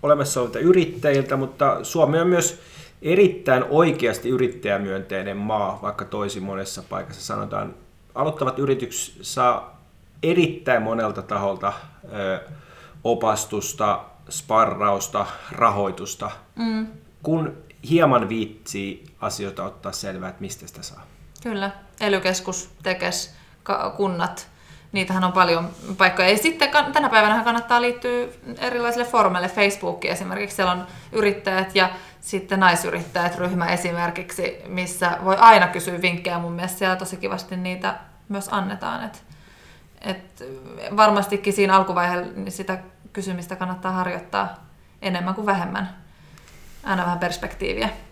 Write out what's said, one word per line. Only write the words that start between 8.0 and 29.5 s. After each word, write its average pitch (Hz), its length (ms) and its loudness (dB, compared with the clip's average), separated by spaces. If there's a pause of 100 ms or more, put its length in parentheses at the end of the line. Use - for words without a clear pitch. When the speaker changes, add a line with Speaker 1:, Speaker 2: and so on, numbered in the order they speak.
Speaker 1:
Aloittavat 135 440 -2
yritykset 131 640 -2
saa - 580 -2 (420)
erittäin 160 600 2
monelta 110 400 -2
taholta, 98 500 -2 (420)
ö, 95 260 -4 (640)
opastusta, 107 1000 0 (240)
sparrausta, 101 960 0 (260)
rahoitusta. 101 760 -2 (240)
Speaker 2:
Mm. 220 320 -4 (360)
Speaker 1:
Kun 156 340 -2 (340)
hieman 135 380 6
viitsii 101 760 -6 (160)
asioita 98 440 -6
ottaa 98 280 -10
selvää, 92 360 -8
että - 120 -14
mistä - 260 -12
sitä - 160 -18
saa. - 240 -18 (360)
Speaker 2:
Kyllä. 202 280 -6 (300)
Ely-keskus, 185 680 -2 (120)
tekes, 180 520 -4 (280)
ka-, - 340 -4
kunnat, 175 520 -4 (440)
niitähän 185 320 0
on 180 80 0
paljon 175 380 4 (260)
paikkoja. 185 340 4
Ja 208 80 4
sitten 302 320 2
kan-, 285 220 2
tänä 285 160 2
päivänähän 220 360 4
kannattaa 233 360 2
liittyä 247 460 -2 (320)
erilaisille 240 460 -2
foorumeille. 185 440 2
Facebook 196 560 0